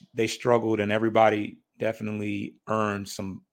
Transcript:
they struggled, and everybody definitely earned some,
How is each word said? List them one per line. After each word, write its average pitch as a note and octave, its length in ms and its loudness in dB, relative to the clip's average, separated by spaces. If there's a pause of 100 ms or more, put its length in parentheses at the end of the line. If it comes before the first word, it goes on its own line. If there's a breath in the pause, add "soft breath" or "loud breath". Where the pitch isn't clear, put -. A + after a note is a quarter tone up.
(140)
they A2+ 140 0
struggled, A2+ 520 0
and G#2 120 0
everybody A2 640 2 (200)
definitely G#2 800 -6 (140)
earned G#2 400 -2
some, F#2+ 320 -10 (100)